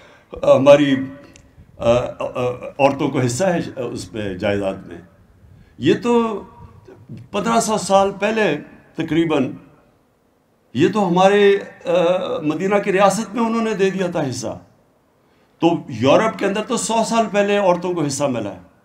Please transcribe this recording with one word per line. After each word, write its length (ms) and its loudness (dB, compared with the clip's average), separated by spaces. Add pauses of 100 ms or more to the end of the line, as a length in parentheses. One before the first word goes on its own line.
(440)
हमारी, 500 6
अ, 920 -8
अ, 360 0
अ, 560 -8
औरतों 280 2
को 120 -2
हिस्सा 260 0
है 140 0 (240)
उस 200 -10
पे 340 -8
जायदाद 500 -2
में। 140 -18 (800)
ये 140 2
तो 400 0 (1000)
पन्द्रह 280 0
सौ 180 0
साल 320 2
पहले 440 -2 (440)
तकरीबन, 560 0 (1200)
ये 140 2
तो 120 -2
हमारे, 560 4
अ, 880 -2
मदीना 340 -2
की 120 -4
रियासत 440 2
में 80 -2
उन्होंने 320 -2
दे 160 0
दिया 220 -4
था 100 -4
हिस्सा। 280 -6 (1120)
तो 280 2
यूरोप 460 2
के 100 -2
अंदर 160 -2
तो 140 -6
सौ 280 -2
साल 220 0
पहले 320 0
औरतों 360 0
को 80 -2
हिस्सा 260 -2
मिला 220 -4
है, 100 -14 (240)